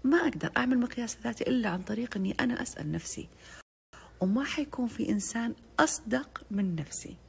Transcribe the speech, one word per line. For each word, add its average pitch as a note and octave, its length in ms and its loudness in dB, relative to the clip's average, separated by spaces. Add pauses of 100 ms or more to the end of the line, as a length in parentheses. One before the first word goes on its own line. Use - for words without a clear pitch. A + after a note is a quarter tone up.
ما C#4 120 6
أقدر A#3 400 0
أعمل B3 220 4
مقياس A#3+ 400 -2
لذاتي A3+ 260 -4
إلا A#3+ 240 2
عن F3+ 140 0
طريق A3 340 -4
إني F#3+ 240 0
أنا A#3+ 220 0
أسأل D#3 300 -4
نفسي، E3 360 -6 (920)
وما G#3+ 240 2
حيكون C#4 440 -2
في - 200 -2
إنسان A#3 460 0 (240)
أصدق C4+ 720 2
من G3 240 2
نفسي. - 420 -8 (120)